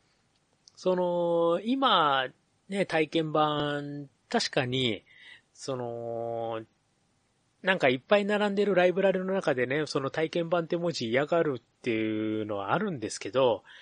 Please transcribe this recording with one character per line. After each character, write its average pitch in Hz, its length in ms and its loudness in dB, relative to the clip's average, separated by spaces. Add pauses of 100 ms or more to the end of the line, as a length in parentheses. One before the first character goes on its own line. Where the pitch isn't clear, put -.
(760)
そ 185 200 0
の、 175 680 0
今、 190 640 2 (420)
ね、 196 180 -2
体 160 200 0
験 156 240 -2
版、 147 760 -2 (200)
確 - 200 -2
か 139 160 0
に、 123 400 -2 (480)
そ - 240 -8
の、 117 880 -6 (1000)
な 185 120 2
ん 170 40 -4
か 147 80 4
い 127 80 4
っ 135 40 -4
ぱ 202 180 4
い 202 80 2
並 208 240 2
ん 196 60 -4
で 202 100 2
る 196 100 2
ラ 180 120 6
イ 180 40 4
ブ 175 100 0
ラ 190 100 4
リ 185 80 0
の 185 60 -6
中 185 300 0
で 123 100 0
ね、 143 220 -2
そ 147 140 -2
の 135 80 -2
体 156 200 -2
験 170 200 -2
版 170 160 0
っ - 20 -14
て - 80 -2
文 170 160 -2
字 117 180 -4
嫌 131 160 2
が 170 160 2
る 143 180 -2
っ - 220 -20
て 123 100 -2
い 110 500 -2
う 107 40 -4
の 107 120 -6
は 101 160 -4
あ 156 40 2
る 202 140 -2
ん 139 80 -6
で 104 100 -6
す - 100 -12
け 101 120 -10
ど、 120 320 2 (180)